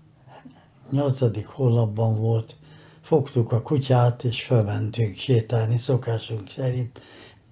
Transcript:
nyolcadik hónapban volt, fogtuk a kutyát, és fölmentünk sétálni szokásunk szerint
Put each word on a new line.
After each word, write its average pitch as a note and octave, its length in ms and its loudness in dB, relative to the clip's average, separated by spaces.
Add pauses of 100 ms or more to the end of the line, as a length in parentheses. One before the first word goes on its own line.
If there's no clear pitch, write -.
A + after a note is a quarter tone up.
(880)
nyolcadik C3 580 -2
hónapban A2+ 720 0
volt, A2+ 360 -2 (480)
fogtuk C3 480 0
a A2 100 2
kutyát, B2 600 2
és A#2 200 -4
fölmentünk G#2+ 720 0
sétálni A#2 640 0
szokásunk A2+ 720 -4
szerint B2+ 520 -4 (500)